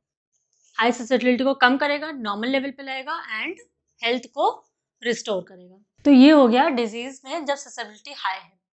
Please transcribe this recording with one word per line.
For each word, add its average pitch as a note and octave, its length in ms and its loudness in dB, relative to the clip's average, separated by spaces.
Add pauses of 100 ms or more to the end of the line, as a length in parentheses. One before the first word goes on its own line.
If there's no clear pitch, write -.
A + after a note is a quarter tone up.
(800)
हाई A#3 140 2
ससेप्टिबिलिटी B3 520 -2
को C4+ 100 0
कम C4 220 2
करेगा, D4 360 -4
नॉर्मल A3 360 -8
लेवल C4+ 220 -4
पे C#4 120 -18
लाएगा C4+ 600 -10
and D#4 120 -10 (500)
हेल्थ A#3+ 220 -2
को F4+ 400 -4 (360)
रिस्टोर A3 400 -4
करेगा। F3+ 340 -20 (280)
तो C#4+ 60 4
ये C4+ 200 10
हो C#4+ 180 8
गया B3+ 200 2
डिजीज A#3+ 560 -6
में D4 200 -10
जब C#4 100 -4
ससेप्टिबिलिटी A3+ 580 -14
हाई G3 260 -8
है। - 200 -20 (140)